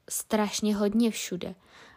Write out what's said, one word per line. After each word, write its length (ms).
strašně 640
hodně 360
všude. 440